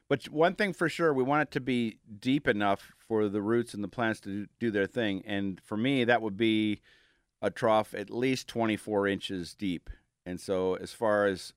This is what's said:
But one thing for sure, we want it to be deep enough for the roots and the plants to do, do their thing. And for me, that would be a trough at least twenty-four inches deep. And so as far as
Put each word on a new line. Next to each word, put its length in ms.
But 180
one 300
thing 180
for 160
sure, 240
we 100
want 200
it 80
to 100
be 380
deep 260
enough 520
for 320
the 120
roots 320
and 80
the 60
plants 340
to 80
do, 180
do 100
their 160
thing. 400
And 360
for 160
me, 260
that 180
would 140
be 460
a 80
trough 440
at 160
least 400
twenty-four 580
inches 480
deep. 340
And 120
so 380
as 160
far 360
as 300